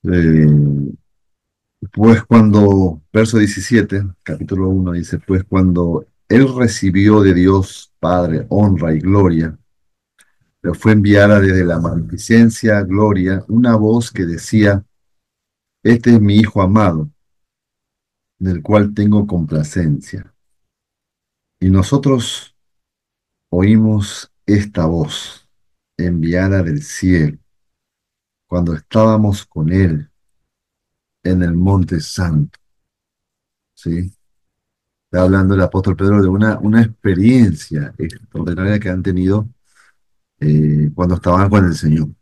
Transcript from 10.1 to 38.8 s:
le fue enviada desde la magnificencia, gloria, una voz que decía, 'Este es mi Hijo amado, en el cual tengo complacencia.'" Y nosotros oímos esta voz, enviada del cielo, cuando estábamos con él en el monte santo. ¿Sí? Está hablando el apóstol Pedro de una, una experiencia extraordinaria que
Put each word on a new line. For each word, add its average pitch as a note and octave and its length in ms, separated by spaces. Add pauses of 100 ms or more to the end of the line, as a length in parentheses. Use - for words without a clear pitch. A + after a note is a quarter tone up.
le F2 120
fue A2 180
enviada G2+ 480
desde F#2 260
la E2+ 140
magnificencia, G2+ 1040
gloria, F#2+ 640
una A#2 280
voz A2 360
que F#2+ 140
decía, G2 600 (1000)
'Este A#2 280
es A#2 100
mi G2+ 140
Hijo G#2 260
amado, F#2 480 (1300)
en F#2+ 80
el F2 140
cual G#2 320
tengo G#2 320
complacencia.'" D#2+ 1080 (1300)
Y F#2 80
nosotros B2 840 (920)
oímos G#2 840 (140)
esta G2+ 400
voz, - 640 (480)
enviada F2 680
del D#2 200
cielo, D#2+ 540 (1080)
cuando F2 260
estábamos G#2+ 720
con D#2 260
él E2+ 380 (1120)
en F2+ 220
el E2+ 100
monte F#2 460
santo. D2+ 580 (1160)
¿Sí? F2+ 360 (920)
Está F#2 180
hablando F#2+ 300
el G2 80
apóstol F#2 360
Pedro G2+ 240
de F#2+ 80
una, G#2 300
una G#2+ 220
experiencia G2 1160
extraordinaria E2+ 840
que G2+ 100